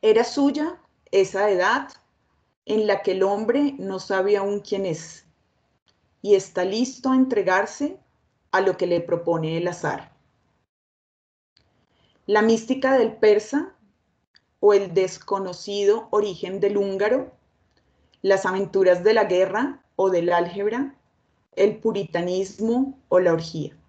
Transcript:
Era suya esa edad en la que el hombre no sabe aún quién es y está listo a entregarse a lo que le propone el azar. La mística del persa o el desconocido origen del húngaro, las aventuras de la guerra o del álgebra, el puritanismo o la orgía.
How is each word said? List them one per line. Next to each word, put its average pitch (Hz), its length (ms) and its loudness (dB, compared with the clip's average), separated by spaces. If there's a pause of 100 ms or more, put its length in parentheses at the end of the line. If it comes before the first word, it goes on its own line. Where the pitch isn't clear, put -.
Era 220 200 4
suya 294 580 -2 (300)
esa 196 400 2
edad 202 380 0 (760)
en 214 200 0
la 196 160 0
que 185 100 0
el 190 100 0
hombre 226 560 0
no 190 200 -8
sabe 196 380 0
aún 202 240 -4
quién 196 260 -6
es - 380 -10 (1000)
y 202 120 4
está 190 300 -2
listo 240 460 -4
a 262 60 4
entregarse 214 840 0 (520)
a 190 100 0
lo 190 160 0
que 175 100 -2
le 170 140 0
propone 170 560 -2
el 175 120 -2
azar. 151 460 -8 (2000)
La 214 160 2
mística 262 560 2
del 220 180 0
persa 220 560 2 (840)
o 208 140 4
el 196 220 0
desconocido 196 1160 -2
origen 196 500 -4
del 202 180 0
húngaro, 202 540 -2 (880)
las 190 240 2
aventuras 185 580 2
de 214 80 6
la 220 120 4
guerra 185 600 -2 (120)
o 190 140 2
del 175 220 0
álgebra, 202 640 -2 (560)
el 208 260 0
puritanismo 196 1200 -4 (100)
o 180 120 4
la 175 140 2
orgía. 160 420 -8 (120)